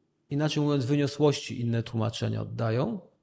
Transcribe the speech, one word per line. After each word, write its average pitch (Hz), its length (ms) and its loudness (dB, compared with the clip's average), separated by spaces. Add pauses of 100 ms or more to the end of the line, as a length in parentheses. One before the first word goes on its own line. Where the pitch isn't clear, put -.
(300)
inaczej 147 340 0
mówiąc 143 220 2
wyniosłości, 143 760 2
inne 117 220 0
tłumaczenia 110 580 -2
oddają, 117 580 -2 (240)